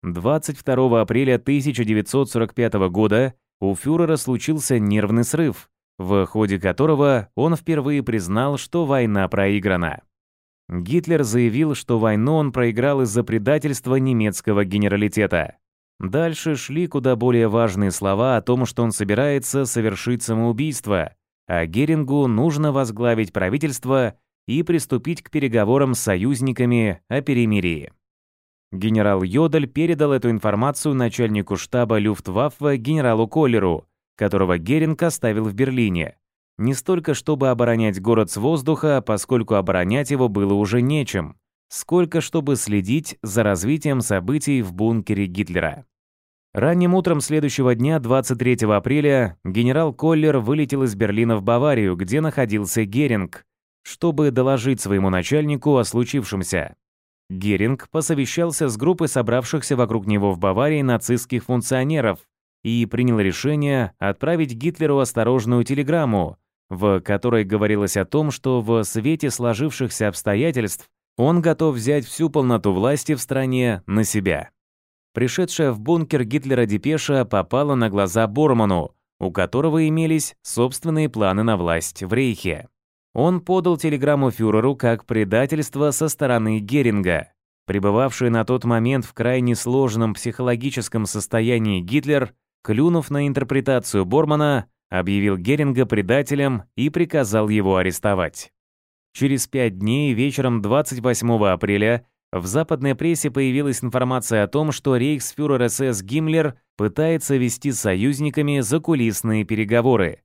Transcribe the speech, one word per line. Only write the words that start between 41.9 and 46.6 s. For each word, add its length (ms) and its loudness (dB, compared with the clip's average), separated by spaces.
чтобы 340 -2
следить 680 -2
за 220 0
развитием 580 0
событий 600 -2
в 120 -6
бункере 520 0
Гитлера. 600 -4
Ранним 420 2